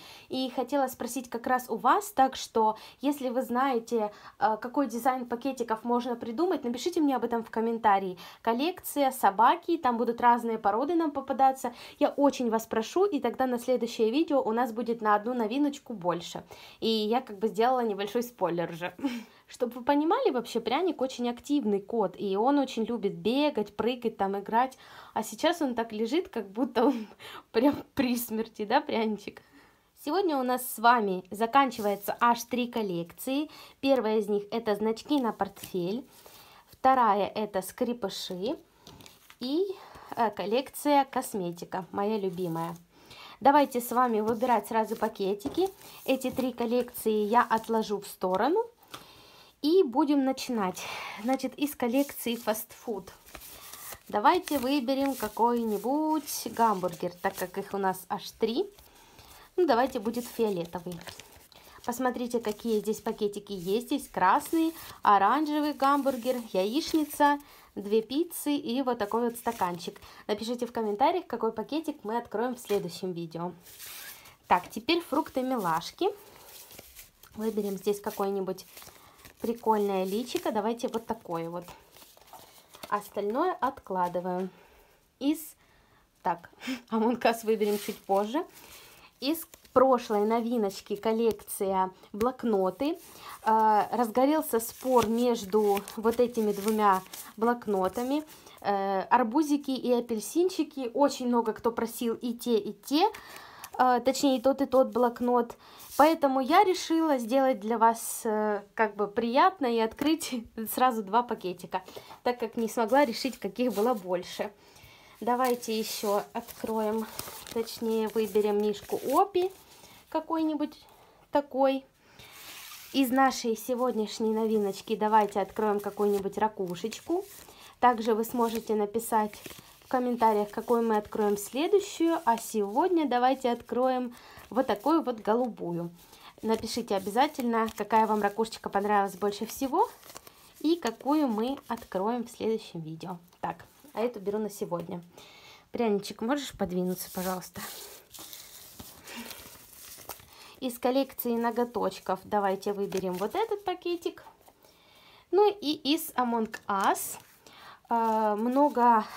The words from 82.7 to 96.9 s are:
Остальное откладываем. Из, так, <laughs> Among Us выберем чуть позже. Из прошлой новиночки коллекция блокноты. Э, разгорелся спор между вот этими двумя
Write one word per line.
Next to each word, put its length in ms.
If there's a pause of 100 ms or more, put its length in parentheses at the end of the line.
Остальное 720
откладываем. 880 (680)
Из, 200 (840)
так, 260 (220)
<laughs> 200
Among 300
Us 240
выберем 340
чуть 200
позже. 480 (760)
Из 260 (260)
прошлой 520
новиночки 720
коллекция 960 (220)
блокноты. 840 (460)
Э, 460
разгорелся 680
спор 480
между 720 (160)
вот 240
этими 320
двумя 500 (340)